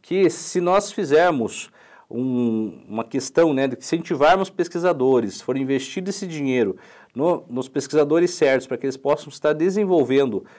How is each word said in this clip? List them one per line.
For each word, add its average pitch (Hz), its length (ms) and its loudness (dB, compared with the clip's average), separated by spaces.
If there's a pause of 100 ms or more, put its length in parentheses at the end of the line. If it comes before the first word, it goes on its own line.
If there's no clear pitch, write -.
que, 185 300 2
se - 280 -6
nós 185 320 0
fizermos 151 800 0 (400)
um, 117 800 -2
uma 107 160 -6
questão, 151 500 0
né, 135 140 2
de 127 100 -4
incentivarmos 170 720 0
pesquisadores, 135 920 0
for 135 160 -4
investido 135 520 -4
esse 190 160 -8
dinheiro 131 520 -2 (360)
no, 156 360 -2
nos 131 180 -6
pesquisadores 156 640 2
certos, 135 340 2
para 123 120 -6
que - 80 -8
eles 135 100 -4
possam 147 340 -2
estar 151 220 -2
desenvolvendo 151 920 2 (140)